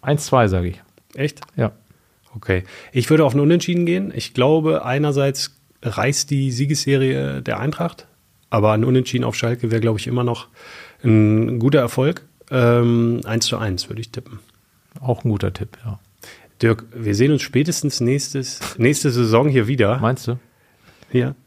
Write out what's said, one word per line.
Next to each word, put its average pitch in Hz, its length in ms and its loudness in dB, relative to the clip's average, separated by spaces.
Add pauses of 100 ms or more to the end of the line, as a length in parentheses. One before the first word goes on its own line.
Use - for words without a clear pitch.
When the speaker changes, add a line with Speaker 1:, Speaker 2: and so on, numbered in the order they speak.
Speaker 1:
eins 147 260 -2
zwei, 123 200 4
sage 92 200 0
ich. 87 140 -10 (340)
Speaker 2:
Echt? 143 260 -6 (160)
Speaker 1:
Ja. 107 140 -2 (640)
Speaker 2:
Okay. 95 280 -2 (280)
Ich 123 180 -2
würde 156 160 6
auf 123 80 2
ein 139 60 2
Unentschieden 170 460 2
gehen. 180 300 -2
Ich - 180 -10
glaube, 151 520 2
einerseits 139 720 -2 (260)
reißt 120 480 -2
die 135 220 0
Siegesserie 135 920 -2
der 107 180 -6
Eintracht, 156 480 -6 (420)
aber 107 220 2
ein 110 140 2
Unentschieden 127 400 0
auf 113 100 -4
Schalke 117 340 -4
wäre, 113 120 0
glaube 113 180 0
ich, - 80 -8
immer 123 160 -2
noch 120 240 -4 (560)
ein 110 560 4
guter 139 220 4
Erfolg. 127 440 -2 (240)
Ähm, 120 760 4
eins 113 220 -2
zu 117 100 -2
eins 101 320 -4
würde 110 100 -8
ich 113 120 -12
tippen. - 280 -14 (640)
Speaker 1:
Auch 123 240 -4
ein 123 40 2
guter 98 240 -2
Tipp, - 320 -12
ja. 104 140 -10 (600)
Speaker 2:
Dirk, 113 240 2 (100)
wir 110 180 -4
sehen 131 200 2
uns 135 80 0
spätestens - 580 -2
nächstes, 135 800 -4
nächste 143 320 2
Saison 120 380 2
hier 127 180 2
wieder. 120 320 2
Speaker 1:
Meinst 127 300 -2
du? 123 80 -4 (720)
Speaker 2:
Hier. 127 240 0 (120)